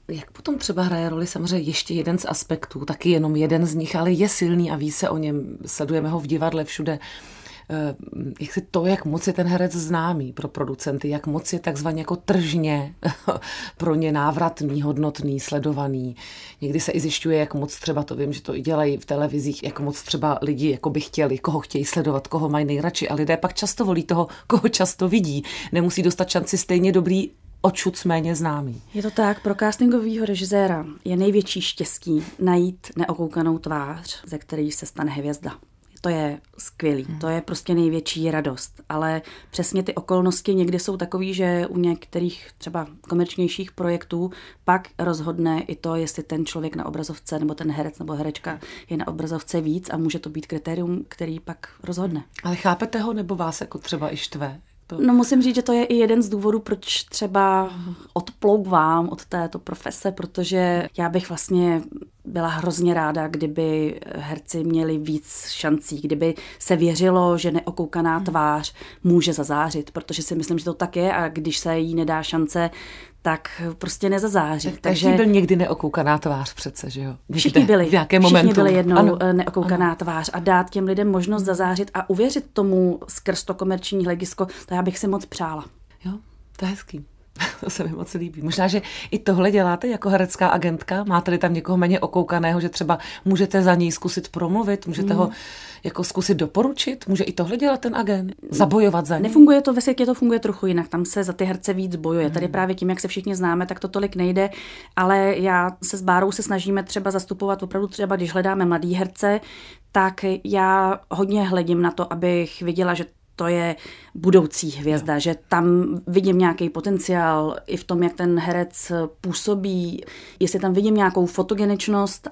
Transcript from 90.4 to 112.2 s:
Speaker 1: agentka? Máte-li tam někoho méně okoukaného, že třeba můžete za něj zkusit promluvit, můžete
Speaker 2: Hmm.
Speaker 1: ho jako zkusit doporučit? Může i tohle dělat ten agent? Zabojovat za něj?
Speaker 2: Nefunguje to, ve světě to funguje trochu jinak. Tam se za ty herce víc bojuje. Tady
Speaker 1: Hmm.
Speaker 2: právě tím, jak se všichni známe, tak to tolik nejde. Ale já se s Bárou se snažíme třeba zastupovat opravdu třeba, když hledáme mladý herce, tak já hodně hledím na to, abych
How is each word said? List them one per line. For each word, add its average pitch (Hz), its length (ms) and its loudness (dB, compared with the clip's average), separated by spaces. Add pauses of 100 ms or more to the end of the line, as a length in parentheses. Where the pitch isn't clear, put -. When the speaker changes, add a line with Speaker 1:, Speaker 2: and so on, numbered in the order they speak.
Speaker 1:
agentka? 175 560 0
Máte-li 175 340 2
tam 175 160 2
někoho 185 240 0
méně 180 220 4
okoukaného, 170 640 2
že 170 80 -2
třeba 170 280 0 (280)
můžete 190 360 4
za 180 140 6
něj 170 160 2
zkusit - 380 -4
promluvit, 202 580 -2
můžete 175 260 -2
Speaker 2:
Hmm. 202 40 2
Speaker 1:
ho 208 120 2 (540)
jako 165 200 -4
zkusit 185 340 2
doporučit? 254 680 0
Může 190 160 2
i - 100 -2
tohle 185 240 -2
dělat 277 220 2
ten 233 160 -4
agent? 196 380 0 (180)
Zabojovat 175 540 4
za 160 120 0
něj? 175 60 2
Speaker 2:
Nefunguje 277 380 10
to, 277 120 0
ve 240 80 2
světě 254 240 2
to 247 80 2
funguje 233 260 2
trochu 196 260 -2
jinak. 170 220 2
Tam 175 180 -2
se 196 180 -2
za 180 100 -2
ty 185 120 -2
herce 185 280 -2
víc 185 220 -2
bojuje. 160 340 0
Tady 170 160 -2
Speaker 1:
Hmm. 175 60 -4
Speaker 2:
právě 185 240 0
tím, 180 140 -2
jak 185 100 0
se - 80 -4
všichni 190 280 -4
známe, 180 300 2
tak 180 140 -8
to - 80 -6
tolik 196 280 -2
nejde. 185 340 2 (460)
Ale 196 420 4
já 180 460 2
se - 140 -4
s 190 40 -8
Bárou 185 300 4
se 214 120 -4
snažíme 196 400 0
třeba 196 280 -4
zastupovat 196 520 -2
opravdu 190 240 -2
třeba, 196 280 -2
když 175 180 -4
hledáme 190 320 2
mladý 175 300 2
herce, 202 460 0 (500)
tak 190 340 2 (180)
já 190 560 2 (120)
hodně 196 360 0
hledím 175 340 2
na 175 100 4
to, 175 220 -4
abych 175 480 0